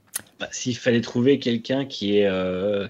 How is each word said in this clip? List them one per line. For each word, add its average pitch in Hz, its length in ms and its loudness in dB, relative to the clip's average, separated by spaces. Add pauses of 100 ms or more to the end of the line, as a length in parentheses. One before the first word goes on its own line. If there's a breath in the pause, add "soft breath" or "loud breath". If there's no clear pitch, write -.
(400)
Bah, - 120 -8
s'il 123 240 -4
fallait 117 240 2
trouver 123 380 2
quelqu'un 131 460 -2
qui 101 340 0
est, 101 80 4
euh, 92 640 -2